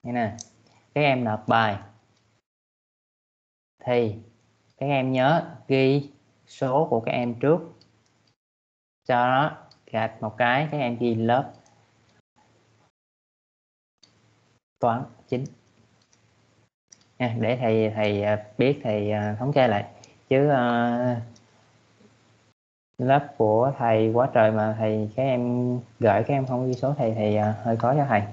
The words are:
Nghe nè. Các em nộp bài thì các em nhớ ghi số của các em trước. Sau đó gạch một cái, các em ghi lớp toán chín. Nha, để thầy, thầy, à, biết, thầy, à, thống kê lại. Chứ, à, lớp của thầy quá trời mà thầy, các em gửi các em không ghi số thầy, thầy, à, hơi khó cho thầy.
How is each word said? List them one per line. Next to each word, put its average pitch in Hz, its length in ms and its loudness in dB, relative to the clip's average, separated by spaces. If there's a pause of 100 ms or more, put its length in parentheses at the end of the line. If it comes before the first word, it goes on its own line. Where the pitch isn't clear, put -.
Nghe 120 100 -10
nè. 117 240 -4 (580)
Các 143 60 0
em 131 240 0
nộp 107 240 -4
bài 110 300 2 (2000)
thì 120 300 0 (600)
các 135 100 -6
em 131 260 0
nhớ 131 440 0 (120)
ghi 135 420 2 (360)
số 139 440 -2
của 113 100 0
các 117 120 -6
em 120 220 -2
trước. 139 240 2 (1500)
Sau 123 180 4
đó 139 320 0 (280)
gạch 113 360 -6
một 107 160 -8
cái, 127 320 2
các 151 80 -4
em 120 200 -2
ghi 120 160 0
lớp 117 380 0 (3250)
toán 123 260 0 (240)
chín. 131 160 -4 (1700)
Nha, 117 220 -2
để 113 160 0
thầy, 110 380 2
thầy, 104 280 -2
à, 104 240 -2 (120)
biết, 139 240 2
thầy, 104 280 -2
à, 107 280 -2
thống 131 140 -4
kê 131 160 4
lại. 104 240 -2 (360)
Chứ, 135 200 4
à, 120 720 0 (1800)
lớp 135 380 2
của 113 420 2
thầy 110 340 2
quá 123 220 2
trời 110 180 6
mà 110 260 -2
thầy, 107 380 -2
các 131 60 -2
em 123 480 -2 (300)
gửi 107 260 4
các 143 80 -2
em 135 120 -2
không 127 200 -4
ghi 127 80 -2
số 135 240 -2
thầy, 113 160 0
thầy, 107 220 0
à, 107 260 0
hơi 113 140 -2
khó 117 180 0
cho 143 140 2
thầy. 104 140 0 (100)